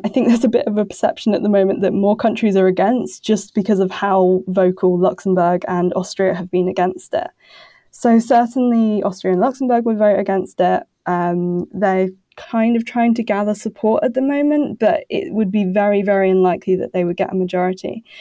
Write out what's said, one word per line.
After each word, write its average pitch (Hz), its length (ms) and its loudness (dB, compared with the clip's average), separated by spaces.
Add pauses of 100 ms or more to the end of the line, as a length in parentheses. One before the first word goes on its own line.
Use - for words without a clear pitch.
I 202 40 -2
think 240 200 0
there's 233 160 4
a 254 40 4
bit 233 180 0
of 208 120 -2
a 208 60 2
perception - 500 -4
at - 80 -2
the 208 60 0
moment 196 320 2
that 190 120 0
more 202 220 2
countries 220 420 0
are 190 120 4
against 196 560 -2
just - 300 -2
because 196 260 0
of 190 100 0
how 185 560 2
vocal 185 520 2
Luxembourg 180 680 0
and 180 280 0
Austria 185 400 -2
have 180 160 -10
been 180 180 0
against 185 460 -4
it. - 140 -4 (600)
So 226 300 2
certainly 233 840 2
Austria 190 300 -2
and 180 80 2
Luxembourg 247 440 0
would 226 140 0
vote 208 200 4
against 196 420 -2
it. 180 240 2 (220)
Um, 175 680 -2
they're 190 380 0 (260)
kind 233 400 0
of 233 80 -2
trying 233 300 0
to 233 80 -4
gather 208 320 -2
support 220 500 -2
at 247 100 0
the 262 80 -2
moment, 285 560 0
but - 320 0
it - 240 -6
would 208 160 0
be 208 140 0
very, 202 380 0
very 196 280 2
unlikely 185 460 2
that - 160 -6
they 180 120 -2
would 175 120 -2
get - 160 -4
a 190 40 -4
majority. 185 680 -4 (160)